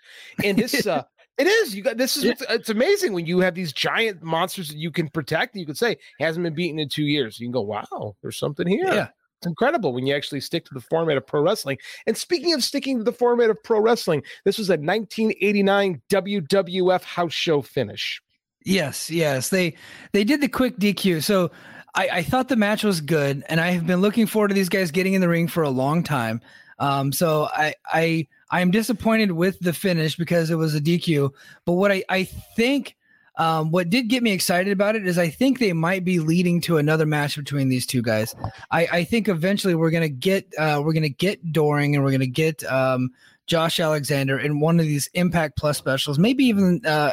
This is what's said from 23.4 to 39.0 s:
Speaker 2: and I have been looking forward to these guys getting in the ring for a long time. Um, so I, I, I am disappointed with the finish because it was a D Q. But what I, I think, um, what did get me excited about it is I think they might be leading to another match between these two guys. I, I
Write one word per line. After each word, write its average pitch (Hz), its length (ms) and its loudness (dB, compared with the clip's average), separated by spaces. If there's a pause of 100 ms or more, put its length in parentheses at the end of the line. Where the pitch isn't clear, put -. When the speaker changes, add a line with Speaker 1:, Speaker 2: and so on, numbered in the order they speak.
Speaker 2:
and 160 140 0
I 175 80 0
have 170 160 0
been 180 160 2
looking 214 240 2
forward 208 220 2
to 196 60 0
these 196 140 2
guys 190 220 0
getting 185 240 0
in 190 80 4
the 175 80 4
ring 170 180 2
for 170 140 -2
a 143 80 2
long 139 320 0
time. 117 400 -2 (360)
Um, 139 320 0
so 151 420 2
I, 151 220 -2 (120)
I, 165 420 0 (220)
I 165 100 0
am 180 100 2
disappointed 220 600 2
with 175 280 0
the 175 120 0
finish 160 440 0
because 165 340 0
it 170 60 2
was 160 180 0
a 156 60 0
D 170 180 2
Q. 143 340 2 (320)
But 175 100 0
what 202 160 4
I, 190 200 0
I 190 140 0
think, - 720 -2 (420)
um, 160 320 2
what 175 180 0
did 233 200 2
get 247 140 2
me 226 100 4
excited 185 400 0
about 202 240 2
it 202 100 -2
is 175 120 0
I 170 120 2
think 262 280 2
they 202 140 2
might 170 320 0
be 180 160 2
leading 170 420 2
to 170 140 2
another 156 300 2
match 147 300 0
between 139 340 -2
these 127 160 0
two 123 160 -2
guys. 110 320 0 (360)
I, 170 220 2
I 170 120 0